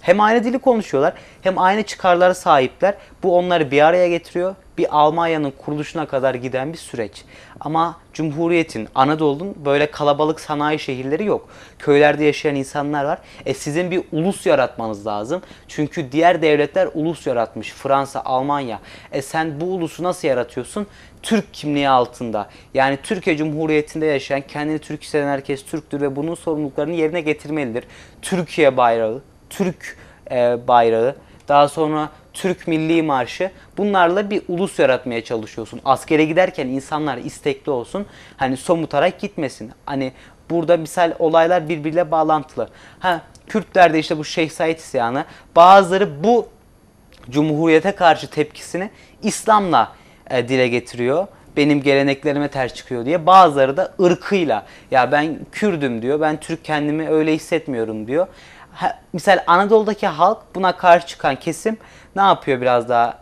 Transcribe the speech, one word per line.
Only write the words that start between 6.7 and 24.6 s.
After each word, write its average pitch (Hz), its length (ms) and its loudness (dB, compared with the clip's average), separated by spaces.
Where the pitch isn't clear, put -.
bir - 40 -14
süreç. - 480 -12
Ama 160 380 -4
Cumhuriyet'in, 160 840 -4
Anadolu'nun 156 600 0
böyle 143 260 0
kalabalık 151 480 -2
sanayi 151 400 -4
şehirleri 135 460 -6
yok. 151 240 -4
Köylerde 147 440 4
yaşayan 147 320 0
insanlar 143 500 -4
var. 165 140 -4
E, 135 80 -4
sizin 165 380 -4
bir 180 100 -2
ulus 170 340 -4
yaratmanız 117 600 -2
lazım. 110 340 -6
Çünkü 147 440 -8
diğer 165 300 2
devletler 151 520 0
ulus 156 340 -6
yaratmış. 117 460 -4
Fransa, 135 520 -2
Almanya. 131 540 -4
E, 147 100 -4
sen 160 400 -6
bu 170 40 -6
ulusu 170 380 -6
nasıl 175 240 -4
yaratıyorsun? 127 600 -4
Türk - 300 -2
kimliği 143 360 -2
altında. 120 600 -2
Yani 135 300 0
Türkiye 175 340 -2
Cumhuriyeti'nde 156 680 -2
yaşayan, 139 360 -2
kendini 147 380 -6